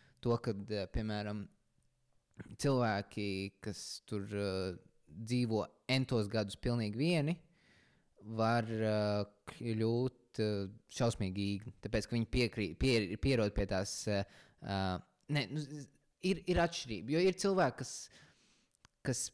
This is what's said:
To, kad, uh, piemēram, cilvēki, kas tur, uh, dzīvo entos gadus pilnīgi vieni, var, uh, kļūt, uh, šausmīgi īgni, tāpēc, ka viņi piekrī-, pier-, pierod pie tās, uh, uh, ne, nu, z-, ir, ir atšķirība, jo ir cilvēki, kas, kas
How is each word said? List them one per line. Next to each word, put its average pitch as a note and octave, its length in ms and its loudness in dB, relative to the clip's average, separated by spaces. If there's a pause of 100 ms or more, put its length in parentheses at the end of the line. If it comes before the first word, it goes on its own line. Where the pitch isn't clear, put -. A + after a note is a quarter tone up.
(220)
To, A#2 140 2
kad, A2+ 280 -2
uh, G2+ 220 -2
piemēram, G#2 580 -4 (1080)
cilvēki, G#2 1040 0
kas - 440 -8
tur, G#2 220 -4
uh, F#2+ 540 -2 (280)
dzīvo A2 640 -2 (180)
entos B2+ 440 2
gadus G2+ 280 -2
pilnīgi A2+ 400 -2
vieni, D#3 420 2 (800)
var, A2+ 460 2
uh, G#2+ 580 2 (200)
kļūt, A#2 920 -2
uh, G#2 300 0 (180)
šausmīgi G2+ 600 0
īgni, G2+ 300 -2
tāpēc, G#2+ 260 -2
ka - 100 -6
viņi A#2 140 2
piekrī-, G#2+ 480 0
pier-, A2 420 4
pierod A2+ 380 2
pie G2+ 120 0
tās, F#2+ 400 -2
uh, G2+ 180 2 (320)
uh, F#2+ 420 -2 (280)
ne, C#3+ 200 0
nu, B2+ 120 -6
z-, C#3+ 280 -8 (380)
ir, F3 180 0
ir F3 160 2
atšķirība, C3 560 0
jo E3 60 4
ir F#3 180 4
cilvēki, F#3 400 2
kas, - 320 -10 (920)
kas - 300 -2